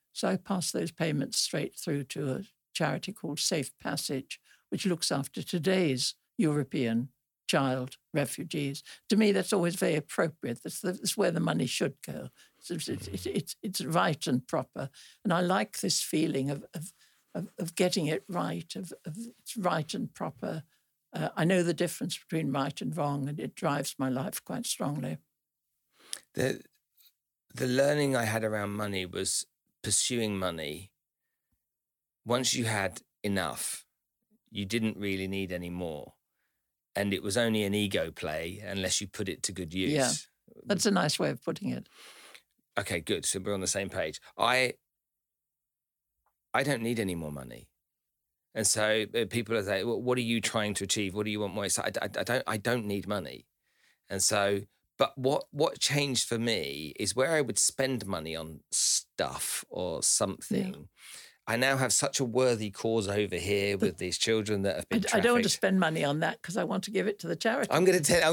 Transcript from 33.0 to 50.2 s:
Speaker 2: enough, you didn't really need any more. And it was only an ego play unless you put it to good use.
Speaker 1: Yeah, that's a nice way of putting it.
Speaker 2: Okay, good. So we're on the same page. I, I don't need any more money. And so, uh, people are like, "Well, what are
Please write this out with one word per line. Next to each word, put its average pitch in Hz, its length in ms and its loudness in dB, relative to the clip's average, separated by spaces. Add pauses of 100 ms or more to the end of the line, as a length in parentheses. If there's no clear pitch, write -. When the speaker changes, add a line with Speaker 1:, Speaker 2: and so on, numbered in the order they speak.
Speaker 2:
enough, 95 600 -2 (680)
you 101 140 -4
didn't 110 320 0
really 95 320 -2
need 98 240 -2
any 87 160 -6
more. 85 460 -8 (800)
And 101 160 2
it 92 100 -2
was 98 140 -2
only 113 280 2
an 98 100 0
ego 95 360 0
play 85 560 -6
unless 95 360 -2
you 98 40 -8
put 98 220 -6
it - 140 -6
to 98 100 -4
good 87 220 -8
use. 95 180 0
Speaker 1:
Yeah, 135 200 2 (520)
that's 202 220 0
a 208 40 4
nice 175 280 2
way 156 100 0
of 135 160 -6
putting - 260 -4
it. - 200 -8 (880)
Speaker 2:
Okay, 101 220 -2
good. 85 260 -2
So - 120 0
we're 98 140 -4
on 95 80 -2
the 90 60 -2
same 98 240 -2
page. 80 280 -4 (200)
I, 127 360 4 (1800)
I 131 80 4
don't 131 200 2
need 117 180 0
any 92 140 0
more 80 180 -6
money. 64 360 -12 (880)
And 110 120 0
so, 107 400 4 (120)
uh, 113 120 2
people 117 260 0
are 104 60 2
like, 98 240 0
"Well, 113 160 0
what 123 160 2
are - 20 0